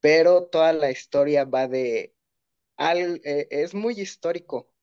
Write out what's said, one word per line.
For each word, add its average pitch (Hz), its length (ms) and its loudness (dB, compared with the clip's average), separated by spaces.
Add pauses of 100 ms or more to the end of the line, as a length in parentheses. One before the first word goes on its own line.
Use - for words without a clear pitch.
Pero 170 460 4
toda 160 260 2
la 151 180 0
historia 143 540 0
va 131 240 -2
de 123 460 -4 (640)
al-, 175 480 -4
eh, 147 260 -4
es 156 240 -6
muy 208 260 -6
histórico. 170 720 -10 (100)